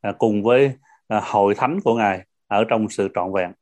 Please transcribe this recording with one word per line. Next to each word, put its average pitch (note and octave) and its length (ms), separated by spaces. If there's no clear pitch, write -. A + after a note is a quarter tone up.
à, G2+ 180
cùng G#2+ 240
với, C3 300
à, G#2+ 160
hội G2+ 300
thánh D3 260
của A#2 140
Ngài G2+ 320
ở G#2+ 220
trong A2 200
sự G2 260
trọn F#2 180
vẹn. F#2 300